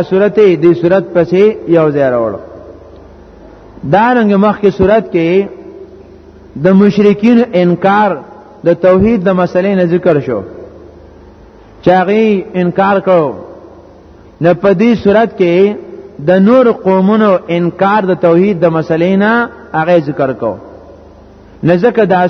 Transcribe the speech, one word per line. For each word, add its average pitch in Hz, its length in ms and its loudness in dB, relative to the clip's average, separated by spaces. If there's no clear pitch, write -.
صورت 202 280 0
یې 196 260 4
دې 170 180 2
صورت 180 320 0
پسې 175 300 0
یو 160 240 2
ځای 139 220 0
راوړو. 110 260 -4
دارنګه 220 440 2
مخکې 208 400 0
صورت 202 360 2
کې 175 320 0
د 165 40 2
مشرکین 208 640 2
انکار 180 580 0
د 170 160 2
توحید 190 420 2
د 190 60 0
مسلې 185 380 -2
نه 180 60 2
ذکر 165 400 0
شو، 113 160 -6
چې 170 60 0
هغې 196 540 0
انکار 190 460 0
کړو. 180 320 0
نو 170 120 2
په 196 200 0
دې 220 180 2
صورت 208 340 0
کې 190 380 0
د - 20 -2
نور 254 240 4
قومونو 190 680 0
انکار 175 640 -2
د 185 120 0
توحید 175 380 2
د 170 60 0
مسلې 165 360 -2
نه 233 260 0
هغه 165 260 0
ذکر 139 340 -4
کو. 113 200 -6
نو 165 140 2
ځکه 220 280 0
دا 180 240 0